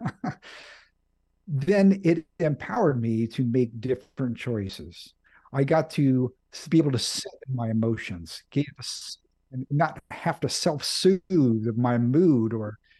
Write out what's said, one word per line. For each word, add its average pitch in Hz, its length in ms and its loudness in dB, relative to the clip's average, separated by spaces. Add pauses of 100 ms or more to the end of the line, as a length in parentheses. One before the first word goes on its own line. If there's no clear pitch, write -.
<laughs> - 220 -8 (1300)
then 196 560 4
it 165 200 2 (140)
empowered 151 640 0
me 113 280 0
to 131 160 -4
make 117 360 0
different 123 560 -6
choices. - 800 -8 (380)
I 139 120 2
got 156 260 2
to 131 420 2 (200)
s-, - 160 -18
be 160 100 4
able 147 140 4
to 120 60 0
sit - 340 -6 (160)
in 131 80 -4
my 117 140 -2
emotions, 110 800 -2
get 143 160 -2
to - 140 -18
s-, - 380 -12 (340)
and 131 180 -8
not 143 280 0 (120)
have - 300 -6
to 135 80 -2
self-soothe 180 720 0 (540)
my 120 220 2
mood 123 540 4
or 107 260 -8 (220)